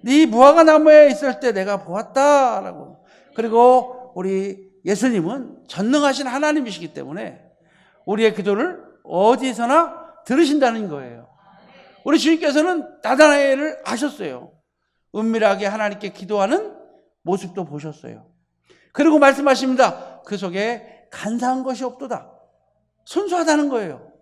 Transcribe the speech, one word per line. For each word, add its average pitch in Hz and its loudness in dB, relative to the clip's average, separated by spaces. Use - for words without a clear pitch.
"네 277 4
무화과 277 6
나무에 302 8
있을 269 -2
때 247 -2
내가 196 -4
보았다."라고. 220 -2
그리고 240 2
우리 190 -6
예수님은 214 -4
전능하신 269 -2
하나님이시기 247 -4
때문에 151 -14
우리의 214 0
기도를 208 -4
어디서나 247 -2
들으신다는 262 0
거예요. 123 -14
우리 302 2
주님께서는 320 0
나다나엘을 285 2
아셨어요. 214 -8
은밀하게 214 0
하나님께 208 -6
기도하는 208 -4
모습도 185 -8
보셨어요. 143 -16
그리고 302 2
말씀하십니다. 269 0
"그 202 -10
속에 202 -8
간사한 247 -6
것이 254 -8
없도다." 247 -12
순수하다는 330 -2
거예요. 202 -8